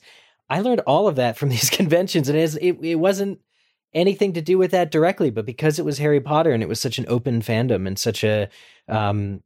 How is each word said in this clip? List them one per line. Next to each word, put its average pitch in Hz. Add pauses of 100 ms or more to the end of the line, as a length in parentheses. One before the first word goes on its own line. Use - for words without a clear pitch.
(500)
I 156
learned 240
all 175
of 147
that 120
from 143
<laughs> 123
these -
conventions, 170
and 147
it, 160
it, 180
it 165
wasn't 190 (540)
anything 190
to 170
do 175
with 185
that 175
directly, 165
but 107
because 151
it 175
was 147
Harry 147
Potter 151
and 113
it 82
was 113
such 120
an 131
open 117
fandom 110
and 95
such -
a, 107 (400)
um, 101